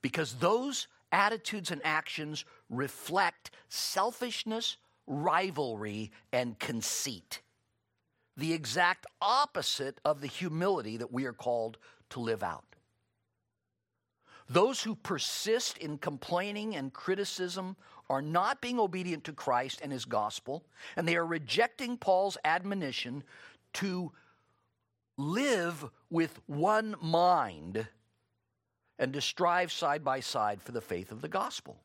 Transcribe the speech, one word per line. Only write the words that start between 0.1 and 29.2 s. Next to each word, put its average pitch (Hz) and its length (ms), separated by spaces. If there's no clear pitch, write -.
those 233 520
attitudes 202 600
and 160 120
actions 156 600
reflect 143 800
selfishness, 226 1080
rivalry, 135 1040
and 123 280
conceit, - 840
the 160 160
exact 165 540
opposite 202 800
of 147 160
the 143 60
humility 160 720
that 117 140
we 131 140
are 120 80
called 117 460
to 131 80
live 113 240
out. 85 200
Those 202 340
who 220 140
persist - 840
in 156 220
complaining 202 760
and 135 160
criticism 185 840
are 135 120
not 180 400
being 247 180
obedient 180 460
to 156 80
Christ 131 500
and 143 80
his 123 140
gospel, 110 600
and 165 120
they 170 80
are 170 100
rejecting 226 720
Paul's 190 460
admonition 160 800
to 185 380
live 170 720
with 165 380
one 208 520
mind 120 880
and 131 160
to 143 80